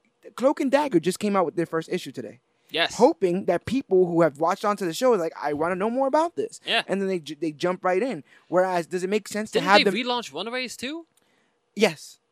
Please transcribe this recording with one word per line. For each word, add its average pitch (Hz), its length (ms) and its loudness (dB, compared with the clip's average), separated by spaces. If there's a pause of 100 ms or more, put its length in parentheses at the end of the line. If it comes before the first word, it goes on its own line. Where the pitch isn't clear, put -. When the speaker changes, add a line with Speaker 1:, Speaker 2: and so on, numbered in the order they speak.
(360)
Speaker 1:
Cloak 269 240 2
and 277 100 0
Dagger 269 300 2
just 170 200 -4
came 202 160 -2
out 185 100 2
with 143 100 -6
their 165 100 -2
first 160 240 -6
issue 175 220 -6
today. 113 300 -14 (280)
Speaker 2:
Yes. 160 260 -2
Speaker 1:
Hoping 196 500 2
that 170 200 0
people 185 400 2
who 170 160 2
have 143 180 2
watched 180 260 -2
onto 202 200 -2
the 165 80 -4
show 254 200 2
is 196 60 2
like, 165 220 -4
"I 147 120 -2
wanna 165 220 -2
know 196 140 -2
more 269 180 -2
about 311 280 0
this." - 300 -6
Speaker 2:
Yeah. 202 220 0
Speaker 1:
And 190 140 -2
then 196 60 -2
they 190 120 -2
ju-, 147 200 -12
they 156 120 -4
jump 175 340 -4
right 185 180 2
in. 202 200 -6 (260)
Whereas, 180 360 2
does 175 180 -6
it 185 60 -4
make 208 180 -2
sense - 240 -8
to 226 80 0
Speaker 2:
Didn't 285 80 -4
Speaker 1:
have 302 100 8
Speaker 2:
they 294 80 6
Speaker 1:
them 190 80 2
Speaker 2:
relaunch 240 400 -4
Runaways 233 440 -8
too? 311 280 -10 (680)
Speaker 1:
Yes. 190 440 0 (120)